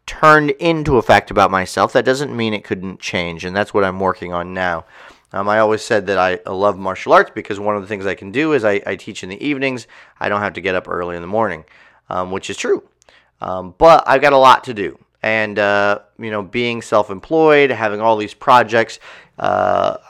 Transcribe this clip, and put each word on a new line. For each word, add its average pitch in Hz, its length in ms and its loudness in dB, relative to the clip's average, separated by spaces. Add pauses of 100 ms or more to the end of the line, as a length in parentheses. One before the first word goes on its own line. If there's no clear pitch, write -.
turned 151 460 4
into 156 460 0
a 107 40 6
fact 104 300 4
about 98 200 4
myself. 95 400 0
That 120 140 2
doesn't 131 300 -2
mean 113 180 -2
it 101 100 -8
couldn't 92 380 -10
change, 87 420 -6
and 90 100 -8
that's 101 200 -2
what 101 100 2
I'm 92 160 -2
working 92 320 -4
on 87 220 -8
now. 90 320 -4 (480)
Um, 98 160 -4
I 107 100 2
always 107 220 2
said 104 260 -2
that 98 100 -2
I, 90 280 0
I 98 60 -10
love 98 260 0
martial 95 340 -6
arts 185 240 4
because 101 240 -8
one 104 160 -2
of 101 60 -6
the 92 80 -16
things 98 160 -8
I 92 100 -4
can 98 160 -14
do 151 220 -2
is 120 100 0
I, 101 220 0
I 98 100 -6
teach 95 260 -14
in 92 80 -12
the 101 160 -10
evenings. 135 400 -4 (340)
I 101 100 -4
don't 104 120 -2
have 98 120 -4
to 85 80 -12
get 92 140 -2
up 90 120 -4
early 87 300 -6
in 85 40 -10
the 85 60 -12
morning, 98 380 -4 (440)
um, 92 220 -6
which 95 180 -8
is - 60 -10
true. - 280 -4 (580)
Um, 92 360 -8
but 160 280 6
I've 131 160 2
got 143 100 4
a 139 60 4
lot 131 280 6
to 127 80 -10
do. 92 240 -6 (240)
And, 107 380 -2
uh, 101 400 2 (180)
you 113 140 -10
know, 104 120 -6
being 117 380 -4
self-employed, 143 920 2
having 107 280 -4
all 113 160 2
these 107 180 -4
projects, 117 680 2 (380)
uh, 50 600 0 (120)